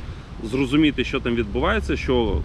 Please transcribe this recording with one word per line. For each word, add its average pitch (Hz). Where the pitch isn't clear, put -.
зрозуміти, 131
що 131
там 120
відбувається, 117
що 117